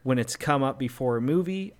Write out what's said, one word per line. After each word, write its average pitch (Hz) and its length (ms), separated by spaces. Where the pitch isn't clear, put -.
when 127 160
it's 113 160
come 143 280
up 135 160
before 123 380
a 113 40
movie. 185 580